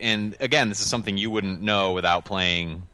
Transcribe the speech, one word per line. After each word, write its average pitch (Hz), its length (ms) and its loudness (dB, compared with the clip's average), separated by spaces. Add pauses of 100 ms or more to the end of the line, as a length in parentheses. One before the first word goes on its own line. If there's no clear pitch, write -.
and 107 400 -2
again, 127 300 2
this 101 100 -4
is - 80 -2
something 107 300 -2
you 107 120 -2
wouldn't 98 320 -2
know 101 320 2
without 87 320 2
playing 87 560 -2 (120)